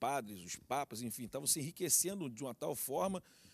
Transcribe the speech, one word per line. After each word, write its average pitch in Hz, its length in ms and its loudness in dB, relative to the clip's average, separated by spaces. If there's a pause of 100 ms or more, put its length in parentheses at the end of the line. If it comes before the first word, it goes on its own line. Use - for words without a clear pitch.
padres, 107 440 0
os 87 120 -8
papas, 127 440 -2
enfim, 120 240 -4
estavam 139 220 -4
se 151 140 6
enriquecendo 175 680 2
de 117 140 -6
uma 123 120 -4
tal 151 200 -2
forma 180 480 0 (320)